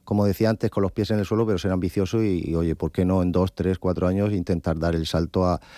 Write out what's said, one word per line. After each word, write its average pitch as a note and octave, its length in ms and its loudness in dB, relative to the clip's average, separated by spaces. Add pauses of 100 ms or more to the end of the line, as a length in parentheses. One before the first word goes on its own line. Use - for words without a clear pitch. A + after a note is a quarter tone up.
Como G#2 220 0
decía G#2+ 240 2
antes, A2 200 0
con G2+ 140 -2
los F2+ 80 0
pies G#2+ 200 -2
en G#2+ 80 2
el G2 60 -2
suelo, A2+ 200 0
pero G#2+ 120 0
ser F#2 140 -2
ambicioso F#2 500 0
y, F#2 220 0
y, D#2 120 -2
oye, E2 200 0
¿por D#2+ 160 -4
qué F#2 140 0
no F#2 180 2
en F2 80 2
dos, F2+ 240 0
tres, F2+ 240 -2
cuatro F2+ 280 0
años G2+ 260 0
intentar F2 440 -2
dar E2 180 0
el D#2+ 100 -2
salto E2+ 400 0
a, F2 160 0 (160)